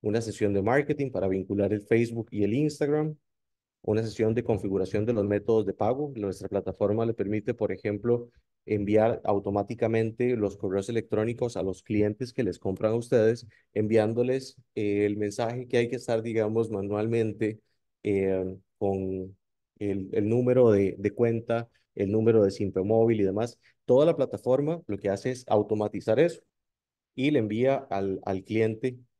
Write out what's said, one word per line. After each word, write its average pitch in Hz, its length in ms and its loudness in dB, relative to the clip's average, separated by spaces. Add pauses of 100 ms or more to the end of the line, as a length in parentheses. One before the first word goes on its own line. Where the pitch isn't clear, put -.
una 110 200 -2
sesión 104 320 -2
de 98 80 0
marketing 139 500 0
para 92 160 -2
vincular 98 460 0
el 104 80 -4
Facebook 117 500 0
y 104 120 -2
el 101 100 0
Instagram, 151 640 -2 (640)
una 110 220 0
sesión 110 300 0
de 120 120 -2
configuración 101 600 -2
de 117 60 -2
los 104 140 0
métodos 104 400 2
de 95 80 -4
pago. 135 420 -2
Nuestra 98 320 -6
plataforma 101 580 0
le 117 80 -2
permite, 107 400 -4
por 101 200 -2
ejemplo, 110 560 -2 (360)
enviar 107 600 2
automáticamente 110 1120 0
los 101 200 -2
correos 98 320 -4
electrónicos 117 680 -2
a 87 60 -4
los 95 200 -6
clientes 104 500 -2
que 127 100 -2
les 90 160 -2
compran 101 340 -2
a - 20 0
ustedes, 117 520 2 (260)
enviándoles, 113 840 0 (180)
eh, 104 300 0
el 104 120 0
mensaje 117 500 -4
que 120 100 0
hay 120 120 2
que 127 80 -6
estar, 117 240 -2
digamos, 110 500 0
manualmente, 107 880 -2 (440)
eh, 95 540 0 (200)
con 95 600 -4 (420)
el, 98 340 -4
el 107 160 0
número 123 420 6
de, 98 260 4
de 98 140 -2
cuenta, 117 580 -2 (260)
el 98 160 0
número 110 320 6
de 98 80 4
simpe 95 300 -4
móvil 110 400 2
y - 20 4
demás. 101 360 -2 (260)
Toda 131 200 6
la 165 100 2
plataforma 139 720 -2
lo 101 120 -6
que 101 100 -2
hace 101 220 -2
es 123 180 -10
automatizar 104 680 0
eso 170 220 2 (720)
y 131 160 0
le 147 80 4
envía 117 360 2 (140)
al, 98 360 -2
al 95 180 -4
cliente 113 540 -2 (220)